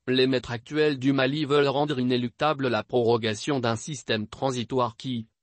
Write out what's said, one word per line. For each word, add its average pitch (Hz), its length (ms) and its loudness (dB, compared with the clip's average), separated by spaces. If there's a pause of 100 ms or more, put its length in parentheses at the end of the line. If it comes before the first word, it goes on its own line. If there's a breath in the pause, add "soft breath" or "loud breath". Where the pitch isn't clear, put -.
les 127 220 2
maîtres 123 240 -2
actuels 147 480 -2
du 135 120 2
Mali 139 320 0
veulent 143 220 4
rendre 143 320 0
inéluctable 127 720 0
la 110 160 0
prorogation 117 760 0
d'un 117 160 0
système 113 540 -4
transitoire 123 680 -2
qui, 120 300 -6 (160)